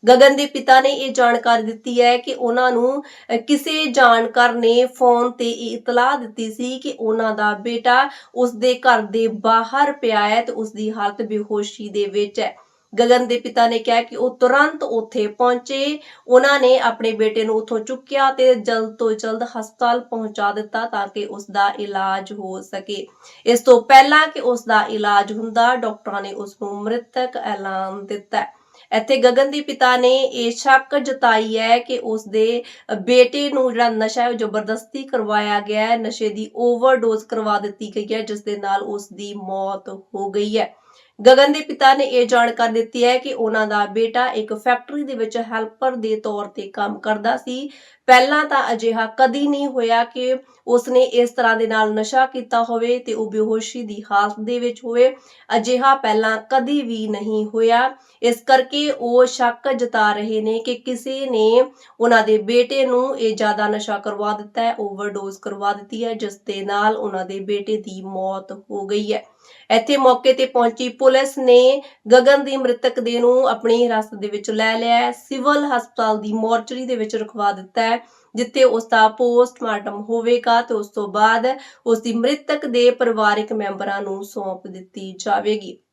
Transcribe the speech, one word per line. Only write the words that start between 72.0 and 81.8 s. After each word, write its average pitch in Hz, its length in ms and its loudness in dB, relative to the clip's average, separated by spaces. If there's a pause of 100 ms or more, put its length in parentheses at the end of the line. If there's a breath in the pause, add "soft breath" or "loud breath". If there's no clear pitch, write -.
ਗਗਨ 269 300 6
ਦੀ 269 140 -4
ਮ੍ਰਿਤਕ 247 420 -2
ਦੇਹ 233 200 -2
ਨੂੰ 254 300 4
ਆਪਣੀ 233 340 2
ਹਿਰਾਸਤ 220 320 -2
ਦੇ 202 120 -8
ਵਿੱਚ 208 240 -8
ਲੈ 220 280 0
ਲਿਆ 233 180 2
ਹੈ। 240 140 0
ਸਿਵਲ 277 540 -2
ਹਸਪਤਾਲ 226 560 -2
ਦੀ 214 120 -6
ਮੋਰਚਰੀ 226 520 -2
ਦੇ 247 100 -4
ਵਿੱਚ 214 200 -6
ਰਖਵਾ 214 360 -4
ਦਿੱਤਾ 190 300 -6
ਹੈ, 226 180 0 (360 soft breath)
ਜਿੱਥੇ 240 280 0
ਉਸ 226 220 2
ਦਾ 220 220 4
ਪੋਸਟਮਾਰਟਮ 220 960 0
ਹੋਵੇਗਾ 233 600 0
ਤੇ 240 120 -6
ਉਸ 208 140 -4
ਤੋਂ 208 200 -8
ਬਾਅਦ 220 400 2 (380 loud breath)